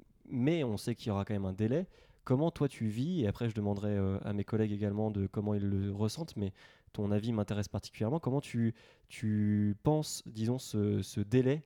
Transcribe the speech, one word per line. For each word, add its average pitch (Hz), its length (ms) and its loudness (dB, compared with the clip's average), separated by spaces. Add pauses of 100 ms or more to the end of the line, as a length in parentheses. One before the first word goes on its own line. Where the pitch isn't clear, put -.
(280)
mais 143 360 2
on 110 140 0
sait 117 180 -4
qu'il - 140 -6
y - 20 2
aura 98 140 0
quand 110 80 -4
même 98 120 0
un 92 80 -2
délai. 117 340 0 (360)
Comment 147 280 2
toi 147 160 0
tu 117 200 -4
vis, 131 360 0
et 104 40 4
après 113 220 0
je 104 60 -4
demanderai, 104 420 0
euh, 98 260 0
à 104 100 -4
mes 101 100 -2
collègues 110 280 0
également 104 400 0
de 98 160 0
comment 104 260 -2
ils 101 140 0
le 98 240 0
ressentent, 107 460 -4
mais 101 160 -2 (400)
ton 101 180 0
avis 107 220 2
m'intéresse 104 340 0
particulièrement. 113 520 -2
Comment 135 220 0
tu, 113 340 0 (340)
tu 104 760 2
penses, 151 440 0
disons, 117 320 -2
ce, 104 420 0
ce - 180 -6
délai 127 460 2